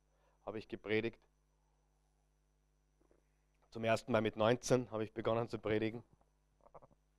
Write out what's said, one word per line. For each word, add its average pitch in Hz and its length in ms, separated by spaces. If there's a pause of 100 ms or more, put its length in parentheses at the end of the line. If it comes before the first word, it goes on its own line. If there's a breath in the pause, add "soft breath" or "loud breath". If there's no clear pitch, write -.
(460)
habe 101 120
ich - 100
gepredigt. 110 520 (2500)
Zum 113 160
ersten 113 260
Mal 110 120
mit 107 140
neunzehn 123 540
habe 110 140
ich - 80
begonnen 113 380
zu 110 80
predigen. 110 440 (1160)